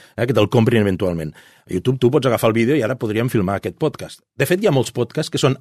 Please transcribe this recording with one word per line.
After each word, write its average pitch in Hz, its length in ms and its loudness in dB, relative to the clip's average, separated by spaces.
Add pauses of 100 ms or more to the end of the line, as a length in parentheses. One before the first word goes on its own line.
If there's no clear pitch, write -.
(160)
eh, 117 100 -2
que 127 80 -2
te'l 107 160 4
comprin 117 320 4
eventualment. 87 540 -2 (340)
A 87 40 -8
YouTube 127 260 -2
tu 123 100 4
pots 131 160 2
agafar 117 240 2
el 110 80 0
vídeo 117 180 2
i 139 60 0
ara 117 160 -2
podríem 113 320 -2
filmar 98 300 -2
aquest 95 180 -8
podcast. - 440 -6 (140)
De 135 140 -2
fet, 185 140 0
hi 214 40 2
ha 180 60 4
molts 127 180 0
podcasts 123 380 -4
que 139 80 -6
són 131 240 0